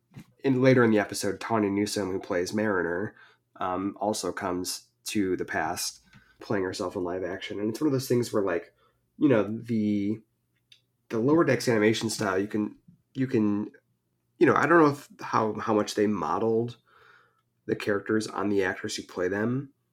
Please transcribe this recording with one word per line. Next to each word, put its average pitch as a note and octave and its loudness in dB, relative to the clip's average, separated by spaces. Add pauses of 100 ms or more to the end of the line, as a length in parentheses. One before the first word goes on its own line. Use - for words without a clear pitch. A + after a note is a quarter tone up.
(440)
in, C3 2
later B2+ 6
in A2+ 6
the G#2+ 6
episode, G2+ -2
Tawny G#2+ 0
Newsome, G2+ -2
who F#2+ -2
plays F2+ -4
Mariner, G2 -2 (420)
um, F#2 -4
also G2+ -2
comes F2+ -6 (240)
to F#2+ -2
the E2+ -4
past, E2+ -6 (400)
playing G2+ -4
herself F#2 -6
in F#2+ -4
live F#2 -6
action. F#2+ -8
And G#2 -4
it's A2 -6
one D3+ 0
of D3 0
those C3 -2
things A#2+ 0
where, A2 0
like, F2 -4 (460)
you D3 2
know, A2 4
the, G#2+ -2 (880)
the A#2 -4
Lower D3 4
Decks B2+ 0
animation A2 4
style, G2 -2
you G2+ -2
can, G#2 -2 (400)
you C3 -2
can, G#2 0 (680)
you F3 6
know, A#2+ 8
I C3 4
don't E3+ 6
know D3+ 6
if, - -8 (120)
how, A2 -2
how G#2+ -2
much G#2 2
they G#2 2
modeled G#2+ -2 (920)
the A2 -2
characters G#2+ -2
on G2 -4
the G2 2
actors - -4
who - -10
play F2+ -4
them, A#2+ -4 (220)